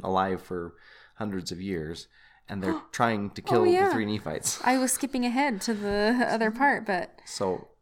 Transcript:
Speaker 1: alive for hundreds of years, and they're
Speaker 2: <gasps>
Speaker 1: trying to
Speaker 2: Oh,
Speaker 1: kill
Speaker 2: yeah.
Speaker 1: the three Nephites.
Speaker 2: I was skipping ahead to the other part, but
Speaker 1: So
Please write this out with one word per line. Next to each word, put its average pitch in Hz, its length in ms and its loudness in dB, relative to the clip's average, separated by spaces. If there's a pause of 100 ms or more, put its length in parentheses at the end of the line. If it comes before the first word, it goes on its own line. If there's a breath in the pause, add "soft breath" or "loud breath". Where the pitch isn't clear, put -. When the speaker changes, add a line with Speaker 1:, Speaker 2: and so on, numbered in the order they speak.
Speaker 1:
alive 95 380 0
for 85 320 -8 (420 loud breath)
hundreds 95 340 -6
of 87 100 -8
years, 85 460 -6 (420 loud breath)
and 101 140 -6
they're - 240 -2
Speaker 2:
<gasps> - 60 -20
Speaker 1:
trying 107 380 0
to - 120 -14
Speaker 2:
Oh, - 80 -6
Speaker 1:
kill 120 160 6
Speaker 2:
yeah. 359 200 6
Speaker 1:
the 381 80 2
three 110 100 0
Nephites. - 580 -4
Speaker 2:
I 254 160 4
was 254 140 2
skipping 254 320 -2
ahead 247 380 0
to 233 120 -2
the 208 540 2
other 220 240 2
part, 247 340 2
but - 380 -4
Speaker 1:
So - 440 -4 (140)